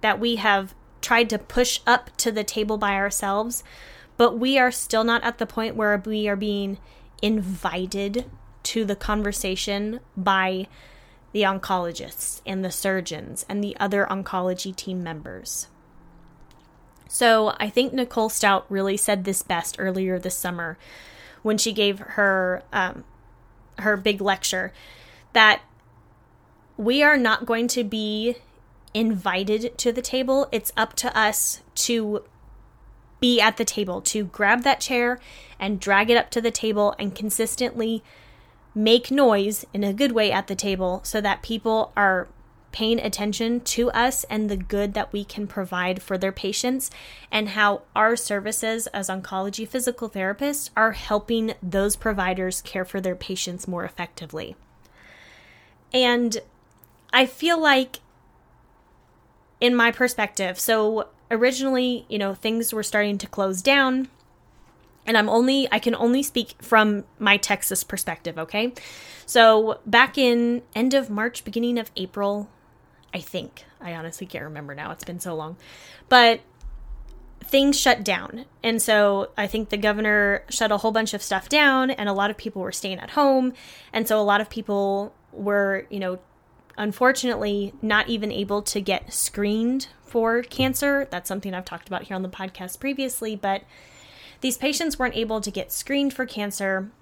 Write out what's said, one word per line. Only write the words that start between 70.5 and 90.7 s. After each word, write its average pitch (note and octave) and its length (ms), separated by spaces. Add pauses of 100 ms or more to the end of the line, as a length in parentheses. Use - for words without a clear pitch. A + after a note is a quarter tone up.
end B3+ 180
of C4 160
March, G#3+ 340
beginning A#3 360
of A3 160
April, G3+ 520 (640)
I F3+ 80
think. - 460 (160)
I F3 140
honestly E3 320
can't - 160
remember D3 320
now. D3+ 160
It's - 120
been F3+ 160
so F3+ 140
long. D#3 240 (520)
But B3 320 (1000)
things C#4 360
shut A#3+ 240
down. G3+ 420 (160)
And A3+ 180
so G#3 560
I G3+ 120
think A3 220
the G#3 80
governor G#3 720
shut A3 220
a G#3 60
whole A3 140
bunch A3 240
of G3 80
stuff - 260
down, C4 400
and G#3 180
a G3 60
lot G3+ 160
of G#3+ 80
people G3 240
were F#3 100
staying F#3+ 280
at - 120
home. C4 420 (380)
And A3 160
so G#3+ 120
a - 20
lot G#3 200
of G#3+ 80
people G3+ 640 (160)
were, G3 580
you G3+ 100
know, F#3 200 (580)
unfortunately G#3+ 1040
not G#3+ 280
even G#3+ 220
able G3+ 320
to - 160
get F#3+ 320
screened A3 760 (160)
for A3+ 400
cancer. C#4 640